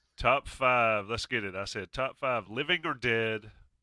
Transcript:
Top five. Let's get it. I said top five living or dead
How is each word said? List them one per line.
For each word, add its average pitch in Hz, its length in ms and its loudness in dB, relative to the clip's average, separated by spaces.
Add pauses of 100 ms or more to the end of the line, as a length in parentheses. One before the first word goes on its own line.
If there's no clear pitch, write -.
(180)
Top 127 300 2
five. 113 600 2
Let's 117 180 -4
get 117 160 -2
it. 98 120 -4
I 98 100 -4
said 95 260 -8
top 131 260 -4
five 120 320 -2
living 147 360 -2
or 151 100 -2
dead 113 560 0 (320)